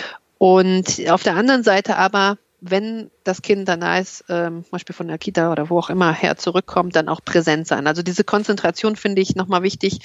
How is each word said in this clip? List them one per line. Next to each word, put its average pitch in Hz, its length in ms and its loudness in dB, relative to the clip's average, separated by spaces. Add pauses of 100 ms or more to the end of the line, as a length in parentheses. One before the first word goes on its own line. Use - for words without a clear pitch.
(380)
Und 185 720 4
auf 185 120 2
der 190 140 0
anderen 247 260 2
Seite 202 340 2
aber, 196 420 2 (220)
wenn 214 500 -4 (120)
das 185 200 -4
Kind 196 260 0
dann 170 140 0
da 175 160 0
ist, - 300 -8
ähm, 170 360 -4
zum - 80 -20
Beispiel 180 220 -12
von 175 120 -8
der 160 120 -8
Kita 170 340 0
oder 156 180 -2
wo 175 80 4
auch - 120 -2
immer 180 220 2
her 160 240 0
zurückkommt, 180 600 -2
dann 156 120 2
auch 160 160 -4
präsent 165 440 0
sein. 139 180 0
Also 156 160 0
diese 180 220 -2
Konzentration 208 720 0
finde 196 260 0
ich - 140 -2
nochmal 185 260 0
wichtig, 196 420 -2